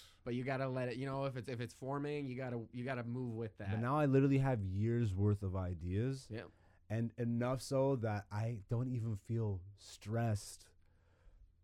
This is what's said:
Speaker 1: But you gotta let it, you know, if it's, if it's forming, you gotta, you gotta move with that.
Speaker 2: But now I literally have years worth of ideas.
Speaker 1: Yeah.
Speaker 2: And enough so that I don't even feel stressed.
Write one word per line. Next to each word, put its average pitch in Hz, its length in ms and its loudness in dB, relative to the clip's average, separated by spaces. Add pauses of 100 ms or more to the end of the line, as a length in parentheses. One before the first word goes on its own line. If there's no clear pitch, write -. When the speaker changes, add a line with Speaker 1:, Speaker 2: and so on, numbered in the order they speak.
(240)
Speaker 1:
But 120 100 -4
you 127 100 -2
gotta 135 240 -2
let 127 200 -2
it, 117 80 -6
you 131 100 -4
know, 135 180 -2
if 131 120 -4
it's, 120 120 -8
if 120 120 -6
it's 117 140 -6
forming, 143 540 -4
you 123 80 -6
gotta, 123 240 -4 (120)
you 123 120 -6
gotta 123 180 -2
move 120 320 -4
with 110 240 -6
that. 101 140 -4
Speaker 2:
But 110 80 0
now 131 180 2
I 151 80 6
literally 135 320 8
have 131 240 2
years 107 500 2
worth 101 300 4
of 95 140 -2
ideas. 92 760 -2
Speaker 1:
Yeah. 110 120 -8 (460)
Speaker 2:
And 113 300 0
enough 120 440 0
so 135 340 2
that 107 340 -2
I 110 280 -2 (120)
don't 123 180 0
even 117 280 -2 (100)
feel 107 340 0 (160)
stressed. - 920 -4 (960)